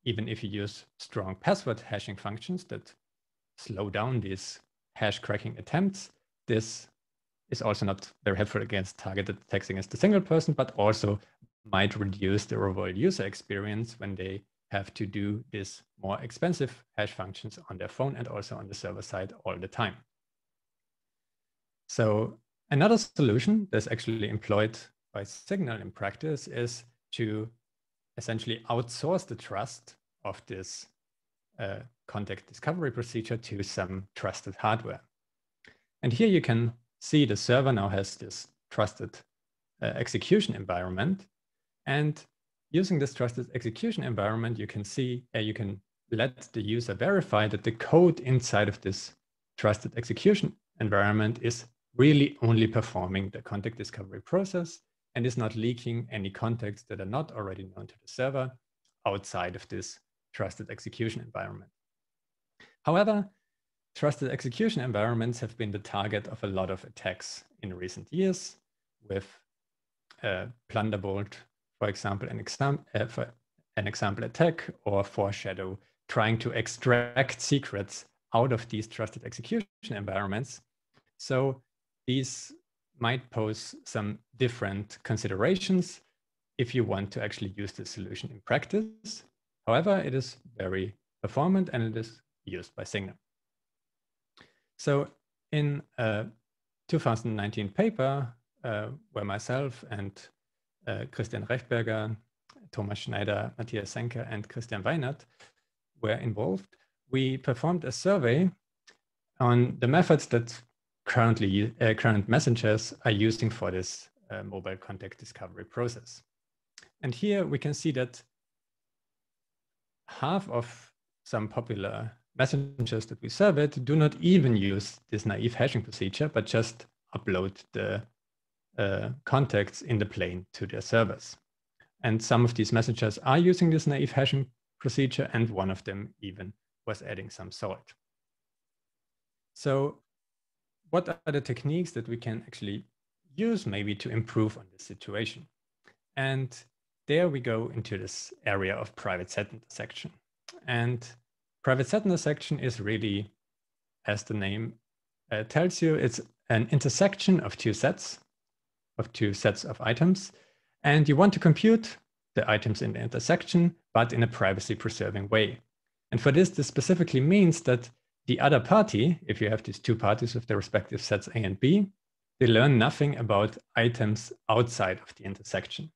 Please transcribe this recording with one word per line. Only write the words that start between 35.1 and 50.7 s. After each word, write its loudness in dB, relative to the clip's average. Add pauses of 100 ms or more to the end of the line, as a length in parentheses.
And 0
here 4
you 6
can 2 (280)
see 6
the 0
server 4
now 2
has -2
this -14 (220)
trusted, -4 (640)
uh, -4
execution 0
environment. -2 (600)
And 0 (480)
using 2
this 0
trusted -2
execution -4
environment, -2
you -6
can -8
see, -4 (100)
uh, 0
you -2
can -6 (300)
let -2
the -4
user -2
verify 2
that -4
the 2
code 6
inside 2
of -4
this -6 (420)
trusted 2
execution 2 (260)